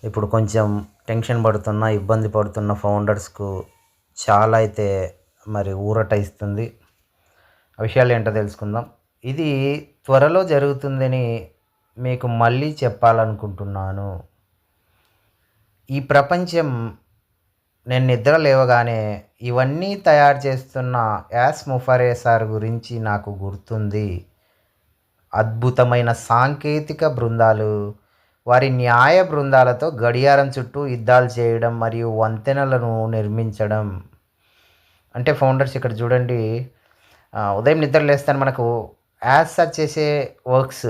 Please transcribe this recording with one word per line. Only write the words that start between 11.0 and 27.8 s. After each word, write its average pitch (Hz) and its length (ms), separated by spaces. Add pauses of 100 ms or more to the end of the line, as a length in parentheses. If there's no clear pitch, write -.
మీకు 127 300
మళ్ళీ 123 560
చెప్పాలనుకుంటున్నాను. 101 1400 (1700)
ఈ 135 100
ప్రపంచం, 143 1000 (880)
నేను 127 180
నిద్ర 127 320
లేవగానే 120 840 (180)
ఇవన్నీ 135 540
తయారు 147 420
చేస్తున్న 127 840 (120)
యాస్ 131 360
ముఫరే 127 440
సార్ 117 300
గురించి 113 560
నాకు 104 420
గుర్తుంది. 101 840 (1080)
అద్భుతమైన 120 760
సాంకేతిక 147 960
బృందాలు, 110 840 (540)